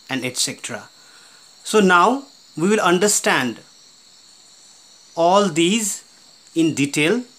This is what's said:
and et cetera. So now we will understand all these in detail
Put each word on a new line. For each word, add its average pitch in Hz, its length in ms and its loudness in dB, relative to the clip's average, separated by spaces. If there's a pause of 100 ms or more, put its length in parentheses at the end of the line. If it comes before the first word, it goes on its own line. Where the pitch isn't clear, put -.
and 131 160 -6
et 123 140 -8
cetera. - 500 -8 (760)
So 214 160 0
now 196 440 4 (320)
we 156 100 -2
will 208 140 0
understand 175 800 0 (1500)
all 185 360 2
these 180 520 -2 (520)
in 160 180 0
detail 147 520 -2 (140)